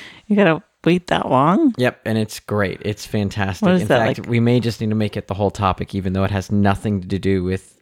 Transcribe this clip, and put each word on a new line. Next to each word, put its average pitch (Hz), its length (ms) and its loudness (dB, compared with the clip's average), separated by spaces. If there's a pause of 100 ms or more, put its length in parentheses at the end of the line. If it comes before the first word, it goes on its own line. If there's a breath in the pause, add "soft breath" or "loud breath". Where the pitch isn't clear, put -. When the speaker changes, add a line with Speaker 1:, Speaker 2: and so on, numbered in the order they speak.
(280 loud breath)
Speaker 1:
You 208 80 2
gotta 175 260 4 (240)
wait 170 220 2
that - 220 -2
long? 185 480 4
Speaker 2:
Yep, 123 280 -2
and 110 140 0
it's 107 200 -6
great. 104 460 -4
It's - 220 -6
fantastic. 98 580 -2
Speaker 1:
What 185 100 4
is 180 80 2
Speaker 2:
In - 40 -4
Speaker 1:
that, 120 180 4
Speaker 2:
fact, 123 140 -2
Speaker 1:
like 101 100 -10
Speaker 2:
we 117 100 2
may 120 200 4
just 117 220 -2
need 110 80 -2
to 107 60 0
make 107 220 -2
it 104 100 -8
the 101 60 -6
whole 98 160 0
topic, 95 460 -2
even 92 180 -2
though 98 120 0
it 92 60 -2
has 98 200 -4
nothing 101 560 0
to 98 100 -4
do 95 260 0
with 92 380 -6